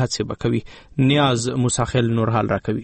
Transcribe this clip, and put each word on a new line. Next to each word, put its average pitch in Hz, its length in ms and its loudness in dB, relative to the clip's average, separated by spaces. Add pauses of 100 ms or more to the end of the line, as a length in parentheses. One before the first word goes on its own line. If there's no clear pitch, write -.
هڅې 117 200 -2
به 113 120 -8
کوي۔ 117 260 -2 (360)
نیاز 131 520 2
موسخیل 123 600 0
نور 113 160 2
حال 107 220 0
راکوي۔ 110 340 -2